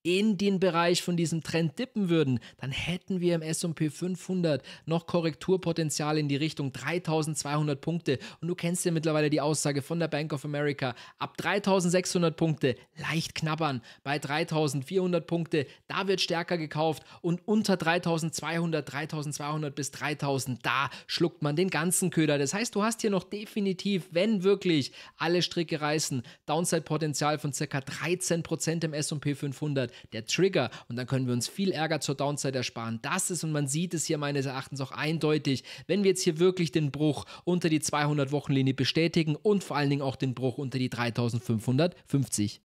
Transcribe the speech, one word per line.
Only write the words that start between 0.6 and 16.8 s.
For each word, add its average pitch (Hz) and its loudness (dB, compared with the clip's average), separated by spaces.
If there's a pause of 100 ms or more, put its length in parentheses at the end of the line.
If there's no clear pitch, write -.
von 175 0
diesem 165 0
Trend 165 0
dippen 214 -2
würden, 143 4 (180)
dann 135 -6
hätten 180 -4
wir 175 2
im 160 -2
S 156 -4
und 165 -2
P 156 0
fünfhundert 175 -2 (240)
noch 165 -2
Korrekturpotenzial 165 0
in 151 2
die 139 2
Richtung 147 -2
dreitausendzweihundert 151 -2
Punkte. 160 0 (240)
Und 160 -4
du 175 -2
kennst 175 -2
ja 180 2
mittlerweile 151 2
die 147 2
Aussage 143 0
von 170 -4
der 165 2
Bank 156 -4
of 147 -6
America, 147 -2 (240)
ab - -8
dreitausendsechshundert 180 2
Punkte 147 2 (220)
leicht 151 -4
knabbern, 156 -2 (200)
bei 139 -2
dreitausendvierhundert 156 0
Punkte, 165 0 (200)
da 185 -4
wird 185 0
stärker 175 0
gekauft 156 -2 (180)